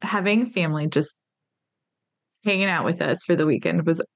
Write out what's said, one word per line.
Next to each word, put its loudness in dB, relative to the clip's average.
having 0
family -2
just -2
hanging 0
out 0
with -2
us -2
for 2
the 2
weekend 0
was, 2